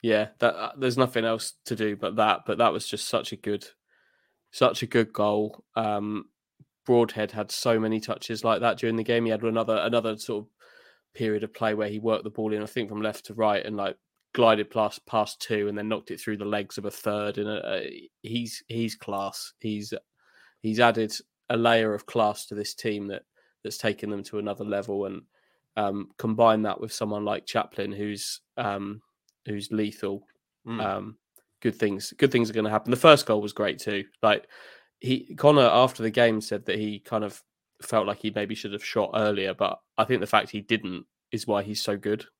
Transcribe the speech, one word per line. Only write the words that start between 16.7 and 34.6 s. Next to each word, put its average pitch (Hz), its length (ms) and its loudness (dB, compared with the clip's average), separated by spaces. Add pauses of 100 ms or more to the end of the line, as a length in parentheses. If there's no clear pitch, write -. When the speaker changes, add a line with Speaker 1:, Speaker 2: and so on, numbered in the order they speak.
Speaker 1:
of 101 60 -10
a 101 60 -4
third. 104 480 -4
And, 104 100 -4
uh, 98 320 -6 (420)
he's, 117 460 -8
he's 117 260 -4
class. 98 640 -8
He's, 104 340 -6 (680)
he's 110 180 -2
added 113 340 4 (360)
a 120 80 0
layer 117 380 4
of 101 120 -8
class 107 400 0
to - 80 -10
this 104 200 -6
team 104 340 -4
that, 101 140 -8 (420)
that's 104 140 -8
taken 104 320 -2
them 101 140 -6
to - 140 -8
another 104 260 -6
level. 101 420 -4
And, 95 160 -10 (540)
um, 101 420 -2
combine 110 440 4
that 104 180 -4
with 110 120 -10
someone 104 320 -4
like 104 220 -4
Chaplin, 101 440 -4
who's, 104 520 -8 (160)
um, 101 420 -4 (460)
who's 104 260 -8
lethal. 104 520 -4 (420)
Speaker 2:
Mm. 113 180 -6
Speaker 1:
Um, 98 340 -6 (420)
good 110 160 0
things, 101 400 -2
good 135 140 4
things 117 200 2
are - 20 -12
gonna 107 180 -2
happen. 107 220 0
The 127 40 2
first 147 300 8
goal 107 140 2
was 104 120 -6
great 101 280 -2
too. 101 240 -4 (180)
Like, 104 240 4 (520)